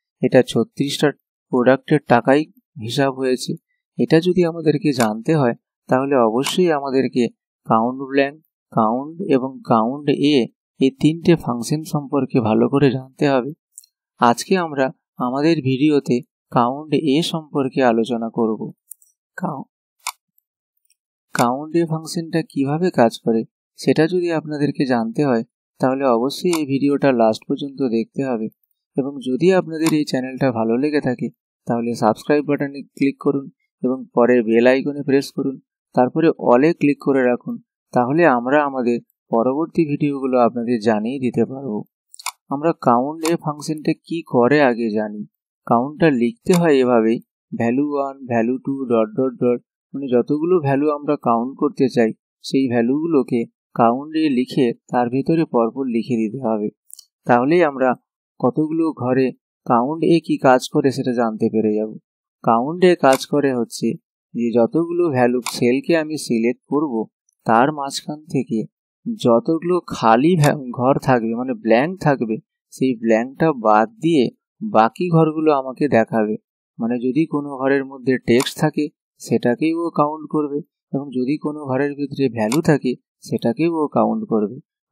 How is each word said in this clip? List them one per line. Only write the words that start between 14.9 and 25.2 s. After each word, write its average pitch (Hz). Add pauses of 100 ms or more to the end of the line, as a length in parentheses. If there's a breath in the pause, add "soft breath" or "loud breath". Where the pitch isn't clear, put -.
আমাদের 143
ভিডিওতে 131 (300)
count 139
এ 151
সম্পর্কে 143
আলোচনা 113
করব। 110 (640)
কাউ-, 160 (1700)
count 139
এ 170
ফাংশনটা 160
কিভাবে 156
কাজ 117
করে, 113 (300)
সেটা 151
যদি 175
আপনাদেরকে 147
জানতে 120